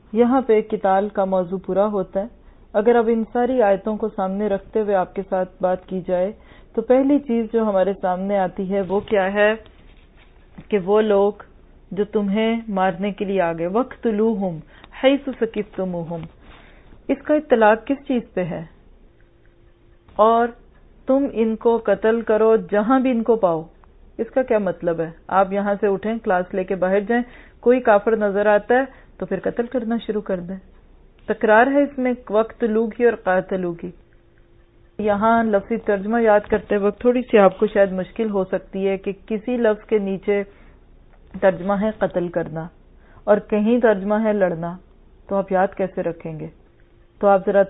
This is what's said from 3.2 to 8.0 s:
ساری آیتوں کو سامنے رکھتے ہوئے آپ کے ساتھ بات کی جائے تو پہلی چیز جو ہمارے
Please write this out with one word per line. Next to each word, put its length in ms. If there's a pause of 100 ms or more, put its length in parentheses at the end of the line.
ساری 280
آیتوں 360
کو 180
سامنے 320
رکھتے 340
ہوئے 140
آپ 200
کے 140
ساتھ 340
بات 220
کی 220
جائے 240 (420)
تو 80
پہلی 380
چیز 340
جو 80
ہمارے 400